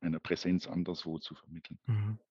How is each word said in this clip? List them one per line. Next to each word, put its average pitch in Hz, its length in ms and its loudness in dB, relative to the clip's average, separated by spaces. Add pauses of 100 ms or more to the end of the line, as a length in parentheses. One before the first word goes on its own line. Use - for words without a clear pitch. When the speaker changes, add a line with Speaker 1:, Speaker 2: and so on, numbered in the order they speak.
Speaker 1:
einer 80 180 0
Präsenz 90 480 2
anderswo 82 500 0
zu - 160 -10
vermitteln. - 520 -12
Speaker 2:
Mhm. 110 320 0 (120)